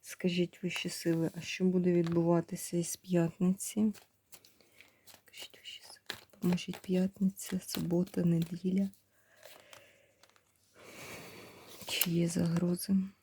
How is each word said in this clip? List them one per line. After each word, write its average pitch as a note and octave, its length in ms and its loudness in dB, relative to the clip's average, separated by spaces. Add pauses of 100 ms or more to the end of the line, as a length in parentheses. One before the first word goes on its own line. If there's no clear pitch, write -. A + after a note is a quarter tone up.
Скажіть F3 540 0
вищі F3 260 -4
сили, E3 460 0
а E3+ 60 -10
що - 240 -4
буде F3+ 280 4
відбуватися E3+ 840 2
із E3+ 200 -2
п'ятниці? F#3 960 0 (1120)
Скажіть - 540 -20
вищі - 240 -18
сили, - 380 -16 (120)
допоможіть, F3+ 480 -2
п'ятниця, F#3+ 880 0
субота, E3+ 580 0
неділя. F3+ 680 2 (3000)
Чи - 240 0
є E3+ 180 2
загрози? F3 680 0 (260)